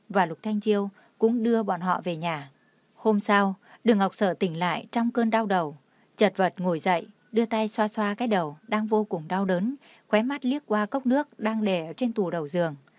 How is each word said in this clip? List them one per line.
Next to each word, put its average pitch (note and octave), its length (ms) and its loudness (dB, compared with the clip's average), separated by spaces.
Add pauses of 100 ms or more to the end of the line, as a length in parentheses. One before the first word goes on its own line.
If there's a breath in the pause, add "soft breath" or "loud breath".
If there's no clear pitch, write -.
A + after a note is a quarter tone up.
và F#3 180 2
Lục D#3+ 160 -6
Thanh G#3+ 180 -2
Chiêu G3+ 300 0 (280 soft breath)
cũng A3+ 240 2
đưa A3+ 200 2
bọn F#3+ 180 -4
họ F3+ 240 0
về F3 120 -4
nhà. D#3 340 -6 (440 soft breath)
Hôm G#3+ 260 2
sau, G3+ 340 4 (300 loud breath)
Đường A3 140 6
Ngọc G3 160 2
Sở F#3 200 0
tỉnh D#3+ 240 -2
lại E3+ 340 -2
trong A#3 180 0
cơn A#3 200 0
đau A3+ 160 2
đầu, E3+ 300 0 (400 soft breath)
chật G3 200 4
vật F3+ 220 2
ngồi F3+ 200 0
dậy, F3 280 0 (260)
đưa A3+ 120 2
tay A3 240 -2
xoa G#3+ 200 0
xoa G#3 260 -2
cái A#3+ 140 -4
đầu E3 280 0 (120)
đang G#3+ 180 -2
vô G#3+ 180 2
cùng E3 240 -8
đau F#3+ 160 -2
đớn, F#3+ 300 0 (340 soft breath)
khóe G#3+ 140 2
mắt C#4 220 -4
liếc C#4 220 -2
qua G#3 200 0
cốc C4 200 -4
nước C#4 320 0
đang G#3+ 260 -2
để F3+ 220 -2
ở D#3+ 60 -10
trên A#3+ 200 -2
tủ F#3+ 180 -2
đầu D#3+ 180 -4
giường. E3 260 -2 (240 soft breath)